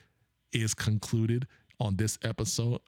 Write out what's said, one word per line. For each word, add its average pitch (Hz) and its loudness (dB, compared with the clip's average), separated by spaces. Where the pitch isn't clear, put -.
is 113 0
concluded 113 0
on 104 0
this 107 -2
episode. 113 -2